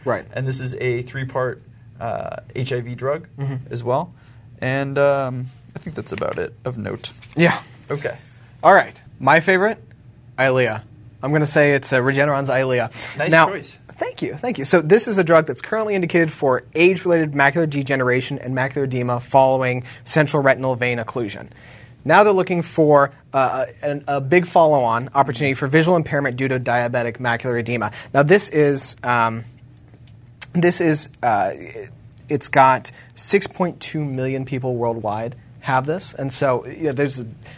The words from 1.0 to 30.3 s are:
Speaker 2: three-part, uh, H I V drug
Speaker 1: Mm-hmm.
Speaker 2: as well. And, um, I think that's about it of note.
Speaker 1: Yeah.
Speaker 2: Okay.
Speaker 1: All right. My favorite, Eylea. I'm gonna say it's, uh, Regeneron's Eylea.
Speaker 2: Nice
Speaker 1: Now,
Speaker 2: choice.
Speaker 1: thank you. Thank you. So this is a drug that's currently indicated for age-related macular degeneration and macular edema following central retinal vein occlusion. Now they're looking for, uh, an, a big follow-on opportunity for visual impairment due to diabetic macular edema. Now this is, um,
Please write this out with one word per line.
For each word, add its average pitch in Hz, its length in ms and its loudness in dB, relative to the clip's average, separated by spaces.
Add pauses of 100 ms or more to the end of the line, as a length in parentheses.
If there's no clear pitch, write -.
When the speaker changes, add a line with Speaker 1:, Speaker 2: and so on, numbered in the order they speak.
Speaker 2:
three-part, 127 600 -6 (360)
uh, - 380 -8 (180)
H 131 180 -6
I 123 80 -4
V 123 140 -10
drug 143 340 -6 (100)
Speaker 1:
Mm-hmm. 135 340 -8
Speaker 2:
as 117 100 -8
well. 131 300 -4 (480)
And, 139 380 -2
um, 135 480 0 (280)
I - 40 -14
think - 180 -14
that's - 160 -8
about - 260 -4
it 87 140 -6 (120)
of 127 120 -6
note. 101 360 -8 (240)
Speaker 1:
Yeah. 160 260 2 (280)
Speaker 2:
Okay. - 260 -6 (460)
Speaker 1:
All 175 120 8
right. - 260 2 (180)
My 139 220 4
favorite, 190 380 0 (600)
Eylea. 127 440 0 (400)
I'm 135 100 -2
gonna 151 140 2
say 143 280 4
it's, - 180 0
uh, 131 80 2
Regeneron's 139 500 0
Eylea. 127 400 0 (260)
Speaker 2:
Nice 156 140 -4
Speaker 1:
Now, 160 180 6
Speaker 2:
choice. - 300 -10 (140)
Speaker 1:
thank - 280 -8
you. - 160 -6
Thank 233 220 -6
you. 135 60 -6
So 170 180 4
this 190 260 4
is 214 100 0
a 196 60 2
drug 160 220 4
that's 131 160 -6
currently 214 320 -4
indicated 170 380 0
for 127 320 0 (100)
age-related 170 580 4
macular 143 380 2
degeneration 131 680 0
and 127 160 -6
macular 131 300 -2
edema 123 360 -4
following 131 640 2 (200)
central 151 380 0
retinal 131 320 0
vein 120 240 -2
occlusion. 117 500 -8 (560)
Now 170 200 6
they're 208 80 4
looking 180 300 0
for, 147 500 4 (220)
uh, 131 320 0 (160)
an, 143 260 -6
a 143 140 -2
big 175 240 2
follow-on 135 680 2
opportunity 139 380 0
for 135 160 -4
visual 160 280 4
impairment 143 400 -2
due 131 120 -2
to 127 100 -2
diabetic 120 600 -2
macular 120 420 -2
edema. 113 320 -4 (220)
Now 139 80 4
this 185 260 4
is, 143 560 0
um, 113 400 -2 (1080)